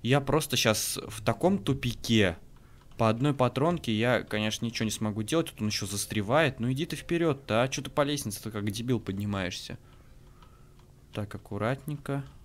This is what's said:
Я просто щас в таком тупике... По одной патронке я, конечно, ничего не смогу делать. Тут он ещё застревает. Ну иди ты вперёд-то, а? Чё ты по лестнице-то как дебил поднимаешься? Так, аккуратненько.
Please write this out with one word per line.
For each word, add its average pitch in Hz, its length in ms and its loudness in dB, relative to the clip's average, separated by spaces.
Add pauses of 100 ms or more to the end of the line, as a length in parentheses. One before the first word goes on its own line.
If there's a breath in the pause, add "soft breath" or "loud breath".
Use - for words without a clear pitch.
Я 131 180 4
просто 143 380 2
щас - 400 2 (100)
в - 160 -12
таком 175 360 4
тупике... 113 760 2 (640 soft breath)
По 113 80 6
одной 131 240 2
патронке 135 580 2
я, 113 300 2
конечно, 107 420 -2
ничего 113 220 -2
не 104 60 0
смогу 107 320 -4
делать. 160 240 0
Тут - 120 -16
он 107 100 0
ещё 107 180 -4
застревает. 107 720 0
Ну 120 120 0
иди 139 140 -2
ты 160 100 -6
вперёд-то, 143 680 0
а? 135 40 2
Чё 135 140 -4
ты - 80 -10
по 151 140 0
лестнице-то 139 480 -4
как 104 180 -2
дебил 117 300 0
поднимаешься? 98 800 -4 (1300 soft breath)
Так, 104 220 -6
аккуратненько. 135 920 -4 (220)